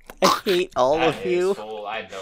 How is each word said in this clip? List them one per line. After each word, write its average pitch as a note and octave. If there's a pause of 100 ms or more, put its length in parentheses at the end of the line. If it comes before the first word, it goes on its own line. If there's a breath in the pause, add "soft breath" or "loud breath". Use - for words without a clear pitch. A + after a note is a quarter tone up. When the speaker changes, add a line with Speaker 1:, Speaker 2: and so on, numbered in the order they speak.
(220)
Speaker 1:
I F#3+
hate F#3
all C3
Speaker 2:
That E3
Speaker 1:
of D3
Speaker 2:
is F3+
Speaker 1:
you. F#3
Speaker 2:
full. G#2+
I A2
do F#2+